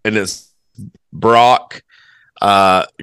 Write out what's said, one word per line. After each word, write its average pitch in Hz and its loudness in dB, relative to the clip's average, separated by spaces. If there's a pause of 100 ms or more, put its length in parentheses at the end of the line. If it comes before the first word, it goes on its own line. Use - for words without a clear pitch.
and 107 -2
it's - -8 (600)
Brock, 120 0 (600)
uh, 98 0 (180)